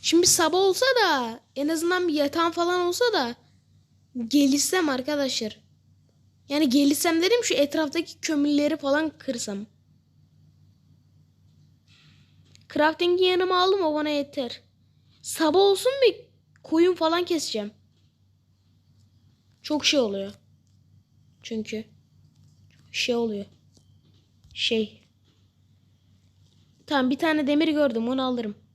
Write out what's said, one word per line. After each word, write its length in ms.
Şimdi 240
sabah 320
olsa 280
da, 380
en 120
azından 400
bir 40
yatağım 400
falan 340
olsa 260
da 240
gelişsem 600
arkadaşlar. 720
Yani 200
gelişsem 540
dedim, 220
şu 100
etraftaki 640
kömürleri 560
falan 420
kırsam. 480
Crafting'i 500
yanıma 380
aldım, 200
o 120
bana 140
yeter. 520
Sabah 380
olsun, 320
bir 100
koyun 320
falan 300
keseceğim. 460
Çok 220
şey 160
oluyor. 320
Çünkü 420
şey 220
oluyor. 320
Şey. 480
Tamam, 240
bir 80
tane 280
demir 220
gördüm, 400
onu 140
alırım. 340